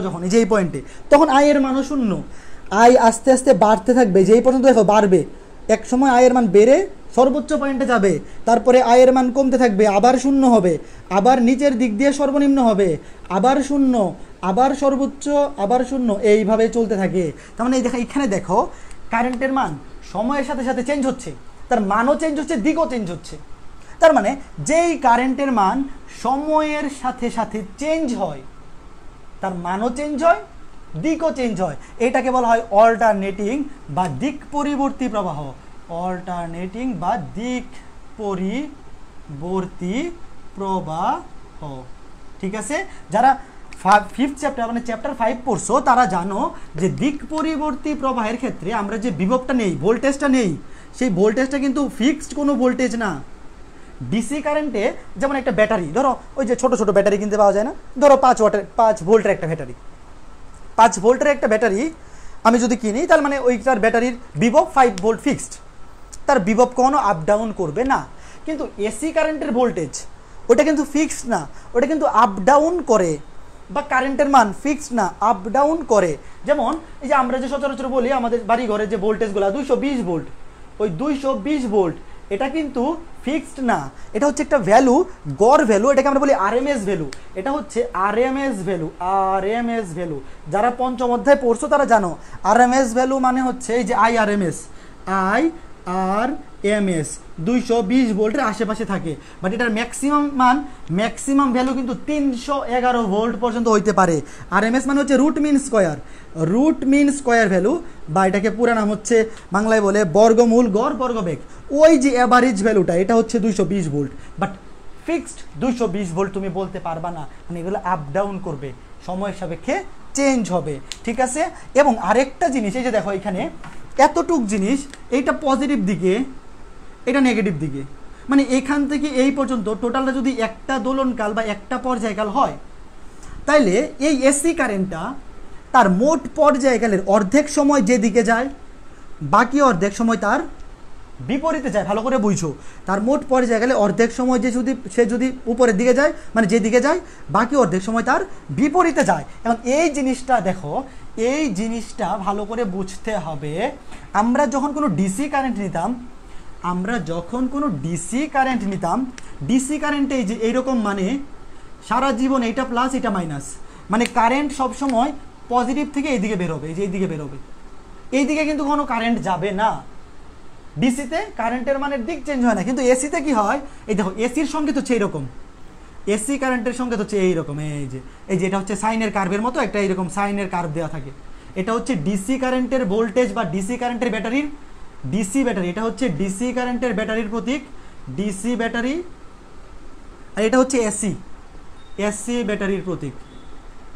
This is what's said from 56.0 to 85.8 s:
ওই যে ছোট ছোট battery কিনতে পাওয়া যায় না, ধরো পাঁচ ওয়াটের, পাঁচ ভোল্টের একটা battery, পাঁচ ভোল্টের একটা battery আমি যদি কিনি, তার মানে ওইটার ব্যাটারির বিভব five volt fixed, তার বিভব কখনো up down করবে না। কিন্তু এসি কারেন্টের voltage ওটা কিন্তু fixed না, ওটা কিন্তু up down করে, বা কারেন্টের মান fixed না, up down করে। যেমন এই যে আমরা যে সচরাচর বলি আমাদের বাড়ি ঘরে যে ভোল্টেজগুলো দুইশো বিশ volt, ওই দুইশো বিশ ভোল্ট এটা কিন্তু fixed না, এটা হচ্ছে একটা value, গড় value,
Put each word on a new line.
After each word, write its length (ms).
ওই 100
যে 120
ছোট 200
ছোট 160
battery 260
কিনতে 180
পাওয়া 160
যায় 120
না, 40
ধরো 220
পাঁচ 180
ওয়াটের, 200
পাঁচ 160
ভোল্টের 280
একটা 140
battery, 240
পাঁচ 140
ভোল্টের 300
একটা 180
battery 280
আমি 180
যদি 180
কিনি, 180
তার 140
মানে 120
ওইটার 360
ব্যাটারির 300
বিভব 220
five 140
volt 220
fixed, 260
তার 120
বিভব 200
কখনো 200
up 80
down 180
করবে 220
না। 80
কিন্তু 180
এসি 280
কারেন্টের 420
voltage 340
ওটা 180
কিন্তু 140
fixed 300
না, 60
ওটা 180
কিন্তু 140
up 100
down 240
করে, 220
বা 80
কারেন্টের 420
মান 140
fixed 380
না, 60
up 100
down 220
করে। 200
যেমন 240
এই 80
যে 120
আমরা 200
যে 100
সচরাচর 440
বলি 120
আমাদের 200
বাড়ি 200
ঘরে 220
যে 120
ভোল্টেজগুলো 420
দুইশো 180
বিশ 140
volt, 180
ওই 60
দুইশো 300
বিশ 160
ভোল্ট 220
এটা 220
কিন্তু 260
fixed 340
না, 80
এটা 120
হচ্ছে 180
একটা 120
value, 280
গড় 280
value, 220